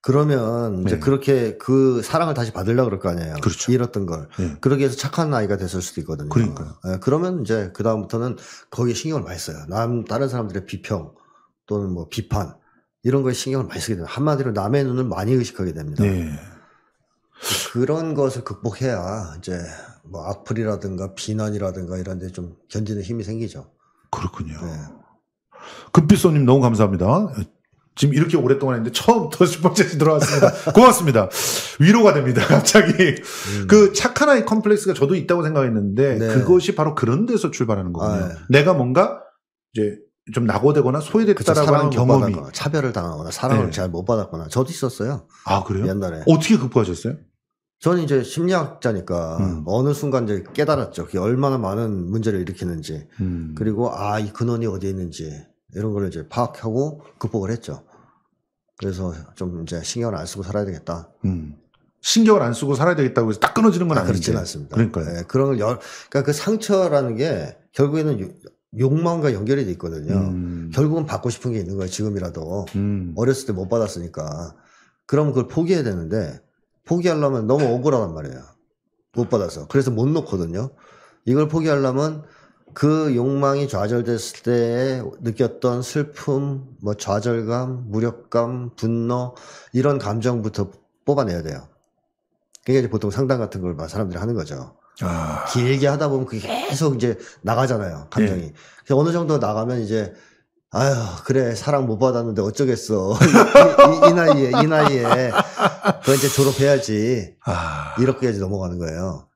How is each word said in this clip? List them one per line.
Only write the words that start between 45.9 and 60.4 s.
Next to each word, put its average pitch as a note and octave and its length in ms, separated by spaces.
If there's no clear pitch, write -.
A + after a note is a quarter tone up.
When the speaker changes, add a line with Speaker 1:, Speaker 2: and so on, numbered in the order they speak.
Speaker 2:
어떻게 D#3+ 300
극복하셨어요? A#2 600
Speaker 1:
저는 F3 240
이제 C#3+ 200
심리학자니까 G#2+ 1160
Speaker 2:
음. F2 280
Speaker 1:
어느 B2+ 260
순간 C3+ 300
이제 G#2 200
깨달았죠. C#3 520
그게 F#2+ 140
얼마나 C3 400
많은 G2+ 500
문제를 G#2+ 320
일으키는지. D#2+ 680
Speaker 2:
음. E2+ 380
Speaker 1:
그리고 G#2+ 360
아, G#2 260
이 G#2 120
근원이 A#2 340
어디에 G2 260
있는지 D#2+ 520
이런 G#2+ 160
걸 G2+ 160
이제 D#2+ 220
파악하고 A#2+ 720
극복을 G#2 320
했죠. D#2 320
그래서 F#2 360
좀 F2 280
이제 E2 200
신경을 A#2 340
안 D#2 80
쓰고 G2 180